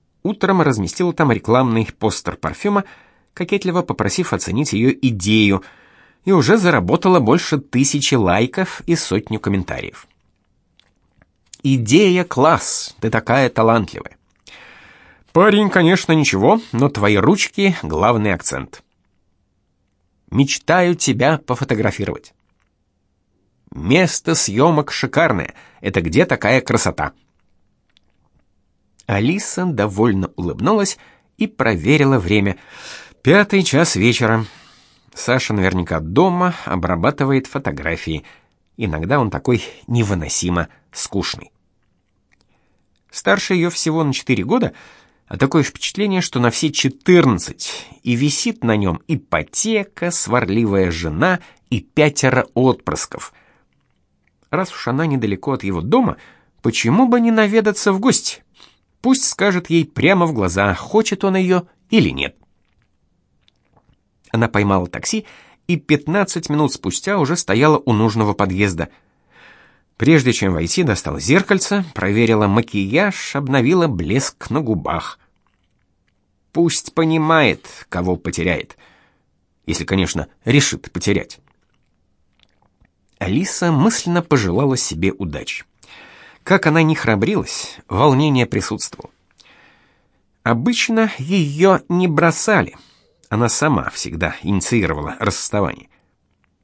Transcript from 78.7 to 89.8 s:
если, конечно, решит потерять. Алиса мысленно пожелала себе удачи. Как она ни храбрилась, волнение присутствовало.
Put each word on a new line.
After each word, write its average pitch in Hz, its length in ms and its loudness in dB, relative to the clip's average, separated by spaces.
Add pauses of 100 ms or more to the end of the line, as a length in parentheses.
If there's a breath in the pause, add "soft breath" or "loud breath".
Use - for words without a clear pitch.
если, 80 180 -4
конечно, 87 440 -2 (160)
решит - 460 0
потерять. - 500 -4 (1800)
Алиса 156 520 -2
мысленно 175 520 2
пожелала 127 540 0
себе 92 360 -2
удачи. - 520 -10 (800 loud breath)
Как - 240 2
она 160 160 4
ни 156 120 4
храбрилась, - 840 -2 (100)
волнение 131 580 2
присутствовало. - 640 -6 (1300 soft breath)